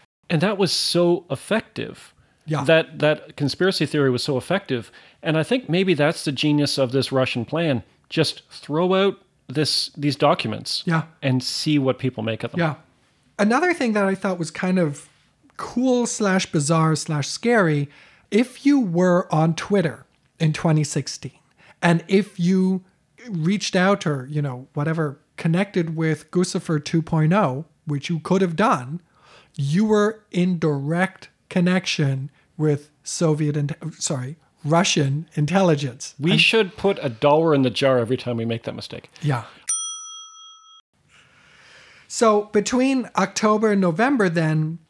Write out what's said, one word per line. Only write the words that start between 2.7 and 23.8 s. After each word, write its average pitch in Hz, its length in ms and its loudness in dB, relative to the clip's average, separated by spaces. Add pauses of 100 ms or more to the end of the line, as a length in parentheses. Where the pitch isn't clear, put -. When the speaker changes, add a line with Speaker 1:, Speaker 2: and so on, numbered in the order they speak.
Speaker 1:
that 151 360 -2
conspiracy 165 480 0
theory 143 260 2
was 123 120 0
so 135 160 -2
effective. 131 520 -4 (320)
And 160 140 0
I 160 60 0
think 247 260 -2
maybe 185 260 2
that's 147 300 0
the 151 80 -2
genius 147 460 0
of 127 140 0
this 135 200 -2
Russian 127 320 -2
plan. 151 380 -2 (260)
Just - 400 -2
throw 175 460 -2
out 190 240 0 (300)
this, 139 480 -4
these 147 200 -2
documents 113 680 0
Speaker 2:
Yeah. 160 180 0 (200)
Speaker 1:
and 127 200 0
see - 360 -2
what 131 200 0
people 123 240 -6
make 110 200 -6
of 120 100 -6
them. 175 80 -4
Speaker 2:
Yeah. 151 140 0 (640)
Another 262 340 2
thing 247 200 -2
that 208 120 2
I 196 100 0
thought 190 240 -4
was 160 120 -6
kind 185 280 0
of 151 300 -2 (480)
cool 247 500 0
slash 190 400 0
bizarre 160 500 2
slash 147 320 -4
scary, 165 600 2 (420)
if 247 360 0
you 285 140 6
were 180 520 2
on 160 220 2
Twitter 180 500 -2 (360)
in 156 120 2
twenty 156 320 2
sixteen, - 540 -8 (420)
and 170 280 4
if 190 320 0
you 185 420 2 (480)
reached 185 460 -2
out 196 300 2